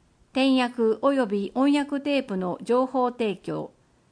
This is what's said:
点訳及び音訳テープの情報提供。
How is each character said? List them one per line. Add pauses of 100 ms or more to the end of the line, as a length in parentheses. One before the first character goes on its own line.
(320)
点
訳
及
び
音
訳
テ
ー
プ
の
情
報
提
供。 (400)